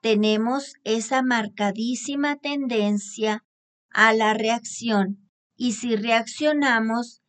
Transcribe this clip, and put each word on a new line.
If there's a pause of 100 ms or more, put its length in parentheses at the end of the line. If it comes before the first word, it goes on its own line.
Tenemos (100)
esa
marcadísima
tendencia (460)
a
la
reacción, (260)
y
si
reaccionamos